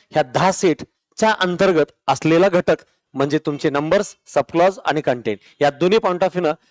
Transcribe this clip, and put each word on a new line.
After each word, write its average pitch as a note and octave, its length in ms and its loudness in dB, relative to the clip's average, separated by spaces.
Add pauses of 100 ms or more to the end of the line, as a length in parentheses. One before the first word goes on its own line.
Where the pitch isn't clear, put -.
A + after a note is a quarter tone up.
(120)
ह्या D3+ 120 0
दहा D3 280 0
सेटच्या - 880 -2
अंतर्गत F3+ 520 0 (160)
असलेला E3 420 2
घटक F3 340 0 (300)
म्हणजे C#3+ 240 0
तुमचे D3+ 320 -4
नंबर्स, D#3+ 460 -2 (100)
सबक्लॉज F3 600 0
आणि D3 160 -2
कंटेंट A#2 380 -4 (220)
या C#3+ 80 4
दोन्ही E3+ 280 0
point F#3 220 -2
of F#3 100 0
view-नं E3+ 240 -2 (180)